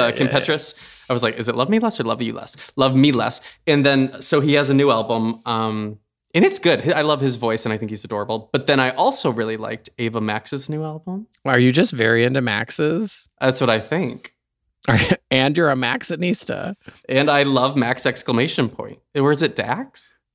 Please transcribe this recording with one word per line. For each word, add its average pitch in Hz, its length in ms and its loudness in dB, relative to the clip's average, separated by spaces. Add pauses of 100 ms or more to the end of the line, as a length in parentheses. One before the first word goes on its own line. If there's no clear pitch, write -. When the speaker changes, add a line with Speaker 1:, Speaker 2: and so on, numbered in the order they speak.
Speaker 1:
uh, 117 60 2
Kim 131 160 0
Speaker 2:
yeah, 113 60 -4
yeah. 139 60 2
Speaker 1:
Petras. - 400 -2 (300)
I 131 40 -2
was 120 80 0
like, 113 160 0
"Is 113 100 -6
it 117 80 -2
Love 127 140 0
Me 214 80 4
Less 220 220 -2
or 135 40 -2
Love 113 200 -2
You 113 100 -4
Less?" - 240 -12 (180)
Love 131 200 2
Me 139 160 6
Less. 117 280 0 (280)
And 143 180 2
then, 131 360 2
so 147 200 2
he 143 140 2
has 139 160 2
a - 20 4
new 139 160 6
album, 113 560 0
um, 110 540 -4 (340)
and 175 100 4
it's 392 140 4
good. 147 340 2
I 151 120 2
love 151 180 0
his 131 140 0
voice, 113 320 -2
and 113 40 0
I 110 60 -2
think 107 140 -8
he's 107 120 -10
adorable. 110 480 -6
But 139 140 -2
then 139 140 2
I 127 100 2
also 165 420 0
really 113 260 -4
liked 110 320 -10 (100)
Ava 113 220 -4
Max's 110 500 -4
new 156 120 -6
album. 170 440 -10 (180)
Speaker 2:
Are 131 140 4
you 127 120 6
just 147 220 4
very 117 320 2
into 131 160 0
Max's? 151 880 -2 (100)
Speaker 1:
That's 131 220 0
what 123 80 4
I 113 100 4
think. 151 540 -6 (540)
Speaker 2:
Are 117 100 4
you, - 140 2 (180)
and 135 260 2
you're 165 140 2
a 139 60 0
Maxinista. 156 1000 -4 (320)
Speaker 1:
And 139 220 2
I 143 140 4
love 139 340 0
Max 127 300 0
exclamation 123 600 0
point. - 300 -14 (160)
Or 143 160 2
is 151 120 0
it 151 120 0
Dax? - 640 -6 (180)